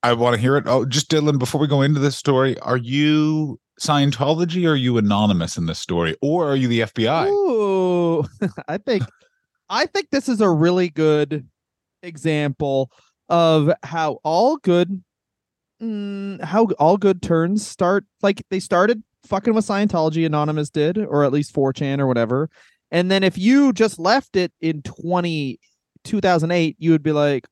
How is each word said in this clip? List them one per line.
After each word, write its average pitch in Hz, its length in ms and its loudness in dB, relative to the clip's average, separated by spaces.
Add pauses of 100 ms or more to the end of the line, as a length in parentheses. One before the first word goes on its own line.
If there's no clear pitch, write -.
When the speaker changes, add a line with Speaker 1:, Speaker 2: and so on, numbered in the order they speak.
Speaker 1:
I 120 100 2
wanna 120 260 2
hear 127 180 2
it. 143 100 0
Oh, 123 180 2
just 135 260 -4
Dylan, 151 280 2
before 127 220 -2
we 151 60 0
go 139 160 2
into 147 180 2
this 139 160 0
story, 131 440 0
are - 160 -2
you 151 800 0 (220)
Scientology 151 840 0
or 160 60 2
are 147 40 2
you 123 200 0
Anonymous 101 600 0
in 85 100 -4
this 80 140 -6
story, 85 420 -2
or 156 260 0
are 139 80 0
you 131 120 0
the 117 140 0
F 110 120 -6
B 110 140 0
I? 160 200 0
Speaker 2:
Ooh, 190 960 0 (220)
<laughs> - 220 -10
I 170 100 -6
think, 202 240 -2 (680)
I 247 180 -2
think 359 240 -6
this 277 180 -2
is 226 120 0
a 208 80 4
really 175 400 2
good 151 580 0 (560)
example 147 880 -4 (400)
of 160 400 4 (120)
how 156 420 -6
all 214 320 0
good, 180 480 0 (800)
mm, 202 600 -8
how 190 220 2 (140)
all 165 180 4
good 190 240 0
turns 175 460 -2
start. 190 400 -2 (160)
Like, 202 260 0
they 190 100 -4
started 208 440 0 (240)
fucking 202 260 -2
with 220 140 0
Scientology, 165 580 0
Anonymous 151 460 -2
did, 160 260 0
or 147 280 0
at 131 80 2
least 147 200 -2
four 135 220 0
chan 139 260 -2
or 139 60 2
whatever. 127 420 0 (420)
And 180 200 0
then 190 120 2
if 190 140 0
you 254 380 4
just 220 240 0
left 208 360 0
it 180 160 0 (120)
in 160 200 -2
twenty, 165 800 -4 (440)
two 208 180 -4
thousand 170 300 2
eight, 165 260 0
you 165 140 0
would 156 100 2
be 151 100 0
like 147 400 0